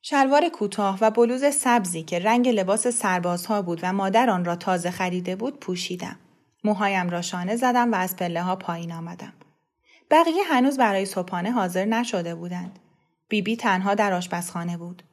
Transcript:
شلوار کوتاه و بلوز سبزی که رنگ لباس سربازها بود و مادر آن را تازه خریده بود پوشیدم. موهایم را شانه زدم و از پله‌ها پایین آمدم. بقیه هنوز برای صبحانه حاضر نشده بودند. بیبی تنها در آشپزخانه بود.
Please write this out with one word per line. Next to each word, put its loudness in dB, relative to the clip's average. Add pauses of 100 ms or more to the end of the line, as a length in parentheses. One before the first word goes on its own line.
شلوار 4
کوتاه -2
و 6
بلوز 2
سبزی 2
که -4
رنگ 2
لباس 2
سربازها -2
بود -4
و -4
مادر 2
آن 0
را -2
تازه -2
خریده -4
بود -6
پوشیدم. -8 (460)
موهایم 0
را -4
شانه -4
زدم 2
و 0
از -2
پله‌ها -2
پایین -8
آمدم. -12 (800)
بقیه 6
هنوز 4
برای 2
صبحانه -4
حاضر 0
نشده -2
بودند. -10 (500)
بیبی 0
تنها 2
در 2
آشپزخانه -6
بود. -14 (100)